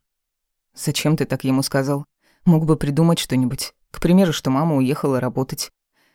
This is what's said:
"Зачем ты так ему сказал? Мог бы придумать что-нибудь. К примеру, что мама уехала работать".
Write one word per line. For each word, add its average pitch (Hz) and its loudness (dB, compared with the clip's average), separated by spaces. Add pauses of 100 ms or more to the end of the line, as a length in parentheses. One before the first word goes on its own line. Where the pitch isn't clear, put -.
(760)
"Зачем 151 -2
ты 143 0
так - -6
ему 131 0
сказал? 143 -2 (400)
Мог 160 4
бы 156 2
придумать 160 2
что-нибудь. 127 -2 (160)
К - -16
примеру, 180 4
что - -4
мама 151 0
уехала 131 0
работать". 127 -6 (440)